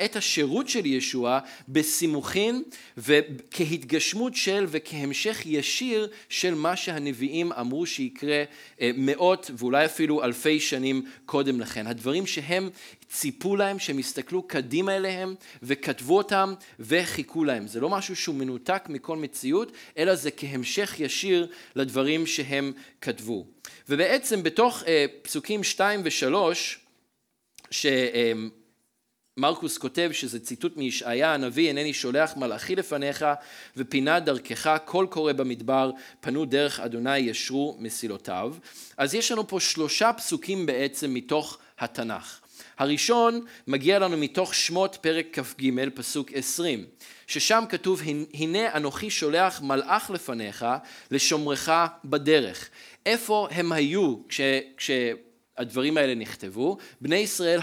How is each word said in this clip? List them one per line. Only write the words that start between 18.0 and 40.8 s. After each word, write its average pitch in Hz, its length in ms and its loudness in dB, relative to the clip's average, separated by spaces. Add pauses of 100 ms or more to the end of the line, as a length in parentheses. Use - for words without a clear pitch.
שהוא - 180 -4
מנותק 135 540 -2
מכל 160 280 -6
מציאות, 156 560 -2 (260)
אלא 185 160 4
זה 147 160 0
כהמשך 139 680 -4
ישיר 170 480 0 (300)
לדברים 139 500 2
שהם 139 460 -2 (280)
כתבו. 113 460 -6 (420)
ובעצם 185 540 2
בתוך, 226 440 2
אה, 151 200 6 (160)
פסוקים 196 420 -4
שתיים 202 400 2
ושלוש, 165 760 2 (920)
ש-, - 160 -2
אה, 120 460 2 (1040)
מרקוס 151 420 0
כותב 165 340 -2
שזה 120 280 -6
ציטוט 156 360 -6
מישעיה 131 580 0
הנביא, 139 360 2
"הנני 143 220 -2
שולח 139 440 0
מלאכי 127 400 -4
לפניך 143 480 -2 (520)
ופינה 135 440 2
דרכך, 151 640 0
קול 190 220 2
קורא 156 260 0
במדבר, 131 580 0 (300)
פנו 143 240 -2
דרך 139 360 2
אדוני 120 380 0
ישרו 135 640 -2
מסילותיו." 107 760 -6 (420)
אז 139 180 0
יש 226 180 0
לנו 214 160 -2
פה 190 120 -2
שלושה 160 520 2
פסוקים 185 540 -4
בעצם 139 480 -2